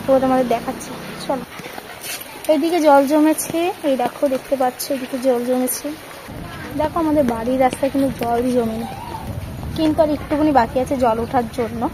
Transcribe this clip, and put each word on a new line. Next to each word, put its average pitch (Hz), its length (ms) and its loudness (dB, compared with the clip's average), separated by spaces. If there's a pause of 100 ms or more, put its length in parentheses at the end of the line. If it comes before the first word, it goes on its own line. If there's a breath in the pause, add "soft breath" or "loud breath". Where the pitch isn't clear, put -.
তো - 60 -2 (140)
তোমাদের 262 300 2
দেখাচ্ছি, - 360 -6 (360)
চলো। 262 180 -4 (1080)
এইদিকে 320 340 2
জল 277 240 10
জমেছে, 311 500 2 (280)
এই 269 140 2
দেখো - 220 -2 (100)
দেখতে 262 280 -2
পাচ্ছ, 254 200 -2 (120)
এদিকে 262 220 -6 (100)
জল 240 220 4
জমেছে। 254 400 0 (920)
দেখো 302 240 -2
আমাদের 302 200 4 (100)
বাড়ির 233 300 -2
রাস্তায় 254 280 2
কিন্তু 277 160 2 (120)
জল 233 200 2 (160)
জমেনি, 226 300 0 (920)
কিন্তু 311 280 2
আর 302 120 2
একটুখানি 302 440 0
বাকি 226 220 0
আছে 254 120 0 (100)
জল 226 200 4
ওঠার 240 220 0 (120)
জন্য। 226 240 -4 (100)